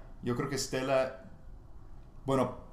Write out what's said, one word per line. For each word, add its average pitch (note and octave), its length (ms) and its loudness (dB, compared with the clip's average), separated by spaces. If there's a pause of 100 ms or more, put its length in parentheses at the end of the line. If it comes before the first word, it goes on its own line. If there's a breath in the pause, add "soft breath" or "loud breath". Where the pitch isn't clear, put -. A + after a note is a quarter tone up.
(240)
Yo A#2+ 120 2
creo C#3 140 2
que C3+ 80 2
Stella, C3 680 2 (1000)
bueno, C3 320 4 (160)